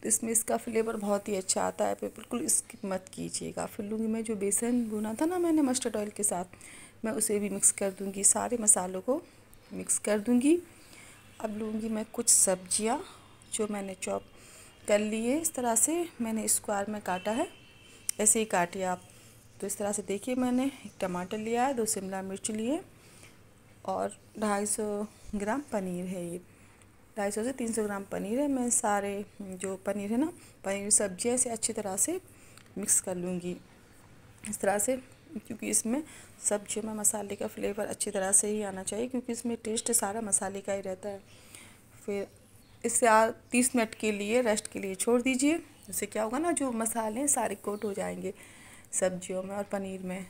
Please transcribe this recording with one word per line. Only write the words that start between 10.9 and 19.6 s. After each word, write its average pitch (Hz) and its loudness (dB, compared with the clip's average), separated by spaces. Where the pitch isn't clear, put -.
अब 214 -6
लूँगी 220 -4
मैं 220 -2
कुछ 240 0
सब्जियाँ 196 4
जो 214 0
मैंने 196 -4
chop 196 -4
कर 208 6
ली 214 0
है। 262 2
इस 320 -2
तरह 240 2
से 330 2
मैंने 220 -2
स्क्वायर 202 0
में 214 -6
काटा 185 -2
है, 302 0
ऐसे 208 6
ही 220 2
काटिए 185 0
आप। 180 -2